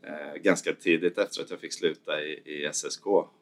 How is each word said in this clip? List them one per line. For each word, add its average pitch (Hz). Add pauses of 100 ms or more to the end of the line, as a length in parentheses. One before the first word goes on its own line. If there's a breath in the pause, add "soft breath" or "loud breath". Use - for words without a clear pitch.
Eh, 76
ganska 87
tidigt 87
efter -
att -
jag 85
fick 80
sluta 76
i, 76
i 73
S 76
S 71
K. 95 (140)